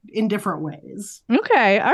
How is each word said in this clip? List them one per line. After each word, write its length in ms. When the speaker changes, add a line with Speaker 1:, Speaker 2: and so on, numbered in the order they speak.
Speaker 1:
in 180
different 360
ways. 580
Speaker 2:
Okay. 480
All 140